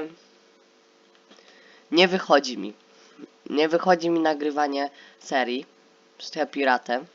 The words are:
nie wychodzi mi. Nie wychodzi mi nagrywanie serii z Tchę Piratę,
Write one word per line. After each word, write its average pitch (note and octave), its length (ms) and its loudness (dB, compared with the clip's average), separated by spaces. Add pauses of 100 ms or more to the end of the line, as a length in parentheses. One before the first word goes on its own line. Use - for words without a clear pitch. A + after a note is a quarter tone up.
(1900)
nie F3 180 6
wychodzi C#3+ 500 2
mi. G#2 140 -10 (800)
Nie D#3 180 0
wychodzi E3+ 420 2
mi E3+ 100 2
nagrywanie C#3+ 680 -2 (280)
serii B2+ 480 -4 (520)
z - 120 -16
Tchę D3+ 160 -2
Piratę, C3 580 -2 (100)